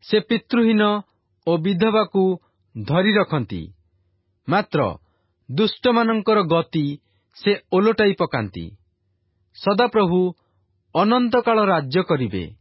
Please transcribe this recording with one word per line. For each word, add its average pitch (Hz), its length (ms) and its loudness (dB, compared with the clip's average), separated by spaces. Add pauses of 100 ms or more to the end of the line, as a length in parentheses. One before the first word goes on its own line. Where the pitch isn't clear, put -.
ସେ 214 140 0
ପିତୃହୀନ 226 640 0 (640)
ଓ 170 100 0
ବିଧବାକୁ 196 680 0 (520)
ଧରି 151 380 0
ରଖନ୍ତି। 135 480 -2 (880)
ମାତ୍ର 180 320 -2 (720)
ଦୁଷ୍ଟମାନଙ୍କର 220 920 0
ଗତି 165 440 -2 (520)
ସେ - 140 0 (200)
ଓଲଟାଇ 208 420 2
ପକାନ୍ତି। 110 520 -4 (920)
ସଦାପ୍ରଭୁ 202 600 2 (760)
ଅନନ୍ତକାଳ 233 680 2
ରାଜ୍ୟ 165 380 0
କରିବେ। 113 400 -2 (180)